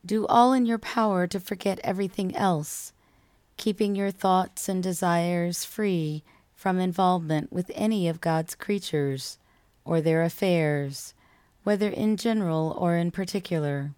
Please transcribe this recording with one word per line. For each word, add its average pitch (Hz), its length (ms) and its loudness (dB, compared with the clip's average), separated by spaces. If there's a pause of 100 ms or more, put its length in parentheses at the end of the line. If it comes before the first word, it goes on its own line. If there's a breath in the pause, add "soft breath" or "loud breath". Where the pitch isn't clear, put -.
Do 208 220 0
all 240 260 6
in 254 140 4
your 226 140 0
power 196 480 0
to 190 120 -4
forget 190 440 -4
everything 185 520 -2
else, 165 560 -2 (640 soft breath)
keeping 202 400 -2
your 196 140 0
thoughts 185 580 0
and 185 140 -2
desires 175 800 0
free 165 600 -2 (320 soft breath)
from 185 240 -2
involvement 180 760 0
with 180 220 -4
any 208 320 0
of 165 120 -2
God's 160 360 -2
creatures 143 840 -4 (480 soft breath)
or 165 160 0
their 165 220 4
affairs, 151 920 0 (500 soft breath)
whether 208 260 2
in 214 260 0
general 175 640 0
or 170 160 2
in 170 160 0
particular. 147 880 -4